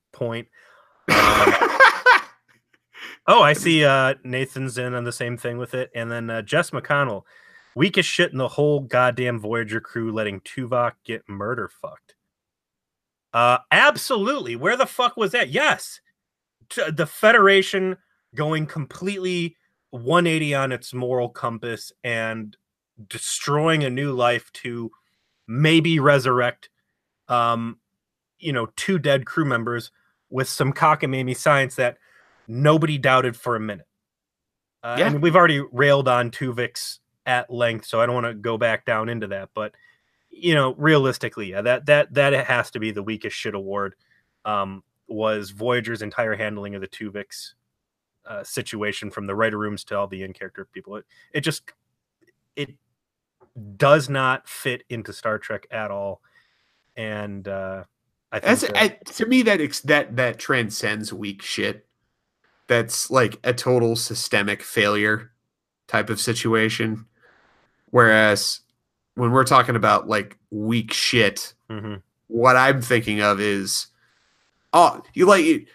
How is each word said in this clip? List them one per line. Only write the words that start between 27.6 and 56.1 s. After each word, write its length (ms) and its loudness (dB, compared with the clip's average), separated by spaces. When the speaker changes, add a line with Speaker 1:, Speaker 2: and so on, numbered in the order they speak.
Speaker 1:
you 140 -6
know, 220 -2
two 240 -2
dead 260 0
crew 200 -2
members 460 -4
with 200 -4
some 240 -2
cockamamie 640 0
science 380 2
that 220 -2
nobody 480 2
doubted 400 2
for 180 -4
a 60 -4
minute. 260 -10
Uh, 160 -6
Speaker 2:
Yeah. 80 4
Speaker 1:
and 140 -2
we've 160 2
already 240 2
railed 380 2
on 220 0
Tuvix 680 -8
at 240 -2
length, 360 -2
so 160 0
I 40 4
don't 100 -2
wanna 180 -4
go 240 -6
back 280 -2
down 220 -2
into 200 -6
that. 260 -10
But, 200 -8
you 240 -2
know, 240 2
realistically, 760 0
yeah, 100 -4
that, 240 0
that, 300 2
that 180 2
has 260 -2
to 80 -8
be 120 -4
the 120 -8
weakest 340 -8
shit 180 -8
award, 400 -6
um, 400 -4
was 440 -4
Voyager's 500 -4
entire 340 -4
handling 400 -8
of 60 -10
the 60 -12
Tuvix, 640 -14
uh, 180 -14
situation, 680 -8
from 160 -10
the 80 -6
writer 220 0
rooms 280 -8
to 120 -6
all 100 -4
the 160 -12
in-character 500 -14
people. 240 -16
It, 80 -18
it 80 -4
just, 220 -6
it 180 -10
does 320 6
not 400 0
fit 400 -6
into 240 -10
Star 260 -4
Trek 320 -10
at 200 -6
all. 300 -8